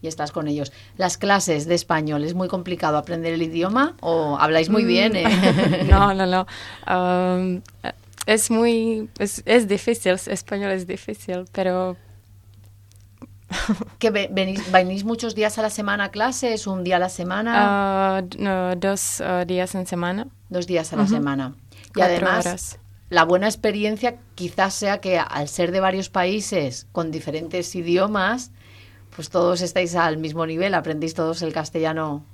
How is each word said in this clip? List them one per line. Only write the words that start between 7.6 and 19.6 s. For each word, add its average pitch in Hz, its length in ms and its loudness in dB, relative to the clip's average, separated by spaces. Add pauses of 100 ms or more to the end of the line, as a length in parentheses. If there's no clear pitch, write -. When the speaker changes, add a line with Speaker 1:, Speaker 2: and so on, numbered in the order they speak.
Speaker 2:
es 214 280 2
muy, 226 560 2 (100)
es, - 280 -4
es 233 200 2
difícil, 202 460 0 (160)
español 202 420 -6
es 185 160 -4
difícil, 190 640 -8
pero 185 460 -2 (1500)
<laughs> - 480 -4
Speaker 1:
¿Que 226 120 2
ve-, 202 200 -2
venís, 190 420 -2
venís 190 320 4
muchos 226 300 -4
días 214 240 0
a 226 40 0
la 214 80 0
semana 202 340 -2
a 196 60 -6
clases? 226 560 -2
¿Un 185 180 -4
día 180 120 2
a - 20 4
la 180 100 2
semana? 190 480 -4
Speaker 2:
Ah, 196 680 2
d-, 180 160 -10
no, 185 380 0
dos, 196 440 -2
ah, 180 240 0
días 180 300 -2